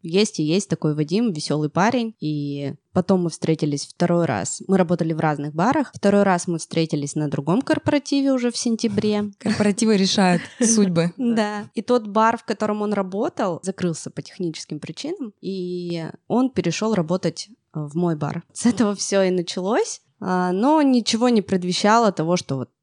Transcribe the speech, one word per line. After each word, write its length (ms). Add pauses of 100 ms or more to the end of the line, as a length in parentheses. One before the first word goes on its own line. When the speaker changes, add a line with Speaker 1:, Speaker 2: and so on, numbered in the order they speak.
Speaker 1:
есть 360
и 40
есть 260
такой 260
Вадим, 380
веселый 360
парень. 500
И 560 (180)
потом 300
мы 60
встретились 560
второй 400
раз. 420
Мы 100
работали 360
в 60
разных 340
барах. 400
Второй 300
раз 240
мы 120
встретились 560
на 140
другом 320
корпоративе 720
уже 200
в 60
сентябре. 840
Speaker 2:
Корпоративы 580
решают 440 (100)
Speaker 1:
<laughs> 100
Speaker 2:
судьбы. 560
Speaker 1:
Да. 560
И 80
тот 260
бар, 300
в 80
котором 360
он 120
работал, 720
закрылся 460
по 120
техническим 580
причинам, 640
и 640 (220)
он 240
перешел 420
работать, 560
э, 300
в 160
мой 200
бар. 280 (100)
С 120
этого 300
все 280
и 80
началось. 720 (180)
А, 320
но 300
ничего 480
не 120
предвещало 680
того, 260
что 180
вот 140 (140)